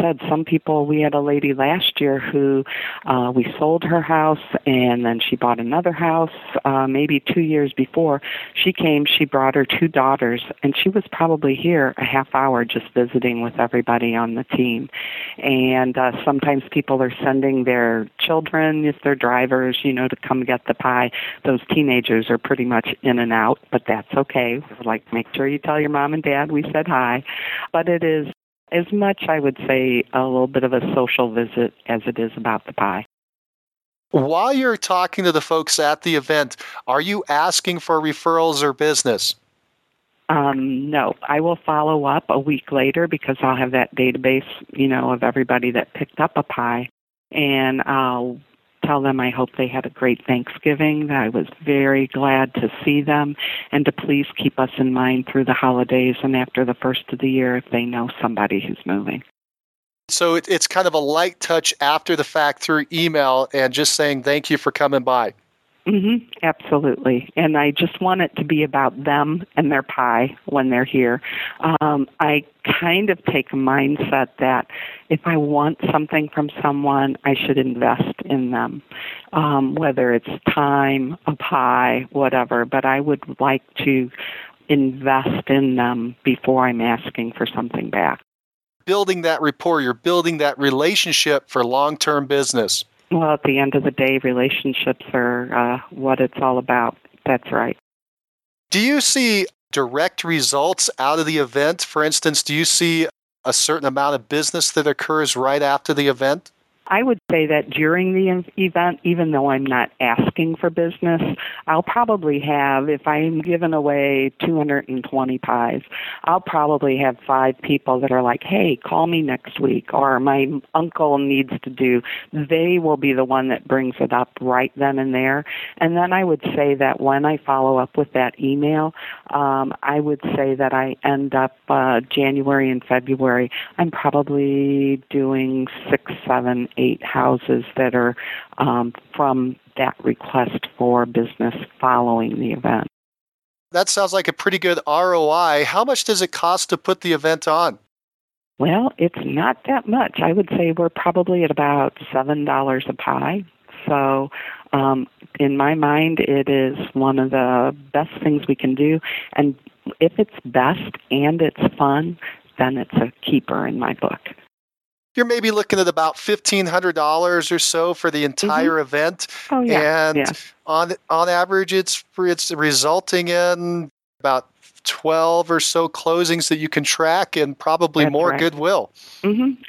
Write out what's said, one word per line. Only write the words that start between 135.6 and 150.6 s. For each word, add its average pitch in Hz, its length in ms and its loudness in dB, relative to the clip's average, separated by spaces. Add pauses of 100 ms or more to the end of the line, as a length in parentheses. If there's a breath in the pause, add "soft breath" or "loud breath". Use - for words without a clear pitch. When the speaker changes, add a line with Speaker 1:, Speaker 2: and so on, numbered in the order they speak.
Speaker 1:
six, - 240 -2 (140)
seven, 123 420 0 (140)
eight 123 220 0
houses 127 600 0 (100)
that 127 180 0
are, 123 220 0 (420 loud breath)
um, 120 360 0 (200)
from 131 440 0 (180)
that 131 260 0
request - 640 -2 (120)
for 123 280 2
business 117 480 -2 (240)
following 117 640 2
the 113 140 -4
event. 113 340 -2 (840)
Speaker 2:
That 180 160 2
sounds 190 240 0
like 185 160 0
a - 40 -4
pretty 196 260 -2
good 170 280 2
R 175 260 2
O 160 160 2
I. 156 360 2
How 185 180 0
much 254 220 0
does 202 160 0
it 180 100 -2
cost 180 380 -2
to 170 80 0
put - 240 -4
the 175 100 -2
event 156 380 0
on? 156 280 2 (840)
Speaker 1:
Well, 208 380 2
it's 170 280 -2
not 139 320 -2 (100)
that 254 220 -2
much. 233 320 -2
I 165 100 2
would 185 200 2
say 175 200 2